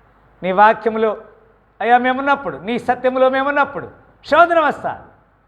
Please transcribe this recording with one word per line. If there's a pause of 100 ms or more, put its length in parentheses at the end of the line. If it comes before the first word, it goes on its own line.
(440)
నీ
వాక్యములో (640)
అయ్యా
మేమున్నప్పుడు,
నీ
సత్యములో
మేమున్నప్పుడు (360)
శోధన
వస్తా, (460)